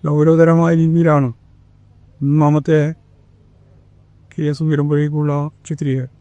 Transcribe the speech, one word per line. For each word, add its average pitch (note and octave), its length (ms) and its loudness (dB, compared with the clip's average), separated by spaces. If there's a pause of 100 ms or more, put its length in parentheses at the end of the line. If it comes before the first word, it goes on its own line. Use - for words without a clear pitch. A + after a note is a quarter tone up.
ഗൗരവതരമായ D#3+ 760 2
രീതിയിലാണ് D#3+ 480 2 (920)
മൂന്നാമത്തെ D3 600 2 (1500)
കേസ് D3 340 -6
ഉയരുമ്പോഴേക്കുള്ള D3 680 -2 (340)
ചിത്രീകരണം. C3 540 -6